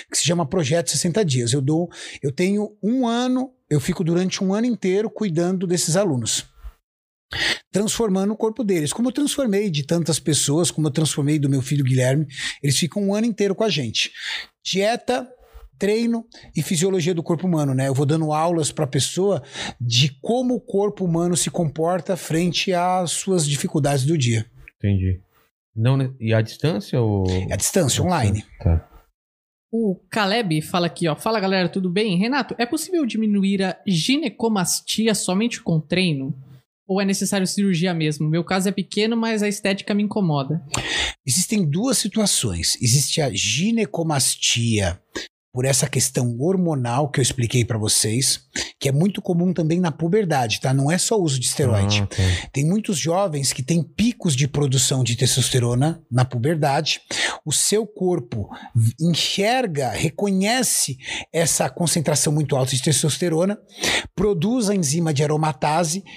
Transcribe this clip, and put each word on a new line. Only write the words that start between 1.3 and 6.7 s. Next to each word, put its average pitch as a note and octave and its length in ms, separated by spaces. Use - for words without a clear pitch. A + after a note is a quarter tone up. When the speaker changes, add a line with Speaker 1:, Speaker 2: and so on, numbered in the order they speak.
Speaker 1:
Eu C#3+ 80
dou, D#3 300
eu C#3+ 80
tenho G3+ 400
um B3 240
ano, B3+ 460
eu D3+ 120
fico F3+ 240
durante F3 400
um F#3+ 100
ano A3 120
inteiro G#3 440
cuidando F3+ 560
desses E3+ 300
alunos, C#3 480